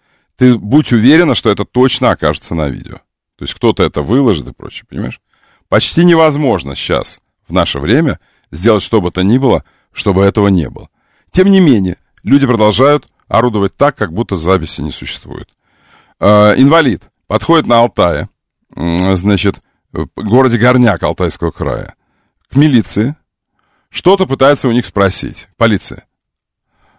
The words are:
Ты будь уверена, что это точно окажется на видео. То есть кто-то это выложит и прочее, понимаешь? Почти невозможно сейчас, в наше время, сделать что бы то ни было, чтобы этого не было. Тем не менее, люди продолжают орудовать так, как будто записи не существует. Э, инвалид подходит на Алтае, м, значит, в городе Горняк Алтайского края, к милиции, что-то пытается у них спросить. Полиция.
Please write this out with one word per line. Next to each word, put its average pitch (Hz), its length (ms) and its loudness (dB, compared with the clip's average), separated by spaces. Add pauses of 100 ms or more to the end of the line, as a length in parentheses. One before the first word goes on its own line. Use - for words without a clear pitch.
(360)
Ты 127 220 4
будь 120 340 0
уверена, 135 440 2
что 110 160 0
это 98 120 -4
точно 127 460 0
окажется 80 460 -4
на 78 120 -2
видео. - 280 -10 (420)
То 73 80 -14
есть - 80 -10
кто-то 113 300 -2
это 78 180 -4
выложит 92 460 -2
и 64 40 -14
прочее, - 380 -20
понимаешь? 110 320 -10 (480)
Почти 113 340 2
невозможно 147 720 0
сейчас, - 440 -6 (280)
в 80 60 -10
наше 82 260 -2
время, 104 400 -2 (320)
сделать 98 300 0
что - 180 -2
бы 90 120 -2
то 92 100 -4
ни 104 160 2
было, 117 260 0 (280)
чтобы 98 320 0
этого 101 240 2
не 87 220 0
было. - 200 -18 (400)
Тем 190 220 2
не 190 80 4
менее, 107 380 2 (260)
люди 135 240 2
продолжают 117 600 2 (200)
орудовать 107 500 -2
так, 139 180 0
как 90 160 -6
будто 101 240 -6
записи 87 460 -2
не 76 100 -6
существует. - 580 -14 (720)
Э, 104 380 4
инвалид 139 460 2 (240)
подходит 123 400 0
на 120 140 2
Алтае, 87 460 0 (480)
м, 90 400 -2
значит, 98 420 0 (340)
в 80 240 -8
городе 117 420 2
Горняк 120 460 2
Алтайского 82 480 -4
края, 57 420 -8 (580)
к - 40 -10
милиции, 135 600 0 (720)
что-то 185 360 0
пытается 135 420 0
у 117 40 2
них 117 160 0
спросить. - 600 -4 (100)
Полиция. - 480 -2 (920)